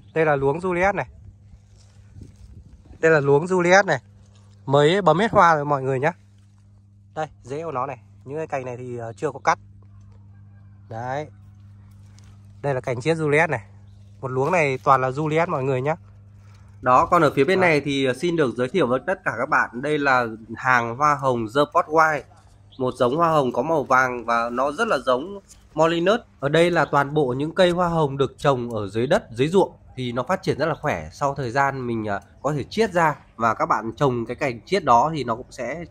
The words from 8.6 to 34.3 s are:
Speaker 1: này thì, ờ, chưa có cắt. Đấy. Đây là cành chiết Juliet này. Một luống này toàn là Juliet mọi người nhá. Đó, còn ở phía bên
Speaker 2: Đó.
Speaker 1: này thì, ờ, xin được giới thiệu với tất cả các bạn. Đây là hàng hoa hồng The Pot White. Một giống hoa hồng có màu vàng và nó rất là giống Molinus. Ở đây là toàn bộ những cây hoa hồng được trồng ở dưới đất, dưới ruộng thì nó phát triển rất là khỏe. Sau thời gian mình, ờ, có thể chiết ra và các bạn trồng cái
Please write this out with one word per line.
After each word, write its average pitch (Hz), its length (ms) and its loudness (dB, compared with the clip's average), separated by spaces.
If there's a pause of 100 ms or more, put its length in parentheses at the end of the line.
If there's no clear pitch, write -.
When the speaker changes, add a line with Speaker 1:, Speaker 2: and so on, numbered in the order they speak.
Speaker 1:
này 123 120 -10
thì, 123 200 -10
ờ, 113 160 -10
chưa 143 180 -6
có 127 80 -14
cắt. 165 200 0 (1300)
Đấy. 127 380 -8 (1300)
Đây 143 120 -2
là 127 80 -4
cành 123 200 -6
chiết 160 160 -2
Juliet 156 320 0
này. 123 120 -4 (600)
Một 131 100 -8
luống 135 200 -2
này 143 320 0
toàn 135 180 4
là 131 80 0
Juliet 156 380 -2
mọi 147 160 -4
người 131 180 -2
nhá. 151 140 -4 (840)
Đó, 127 240 6
còn 170 160 2
ở 143 140 4
phía 139 80 4
bên 185 160 2
Speaker 2:
Đó. 185 80 4
Speaker 1:
này 151 140 2
thì, 139 240 -2
ờ, 127 80 0
xin 170 220 -2
được 131 220 0
giới 127 120 -2
thiệu 156 180 0
với 127 200 0
tất 190 180 -4
cả 143 120 4
các 135 120 -2
bạn. 123 200 4 (120)
Đây 147 180 0
là 127 260 4 (300)
hàng 120 420 2
hoa 147 180 2
hồng 127 300 0 (100)
The 147 60 4 (120)
Pot 175 120 2
White. 156 360 2 (560)
Một 127 200 -4
giống 131 200 2
hoa 165 120 2
hồng 143 240 2
có 123 80 -2
màu 151 220 0
vàng 127 420 2
và 117 240 -2
nó 131 220 -2
rất 214 160 -4
là 160 100 0
giống 135 420 -2 (340)
Molinus. 170 460 2 (200)
Ở 139 100 -4
đây 170 220 2
là 160 140 0
toàn 143 280 0
bộ 151 140 0
những 139 280 -4
cây 185 140 4
hoa 175 180 0
hồng 156 300 -2
được 135 200 -2
trồng 123 340 -2
ở 104 160 -6
dưới 113 200 -2
đất, 214 240 0
dưới 123 160 0
ruộng 175 240 2 (240)
thì 123 160 -6
nó 123 120 -4
phát 180 200 -4
triển 127 140 -2
rất 143 80 -2
là 156 100 -2
khỏe. 87 380 -6
Sau 139 220 -4
thời 131 160 -6
gian 135 360 -2
mình, 113 180 -4
ờ, 101 140 -4 (220)
có 139 120 -2
thể 135 100 -4
chiết 208 300 -4
ra 160 220 2 (200)
và 113 180 0
các 156 120 -4
bạn 113 320 -2
trồng 123 280 0
cái 120 100 -8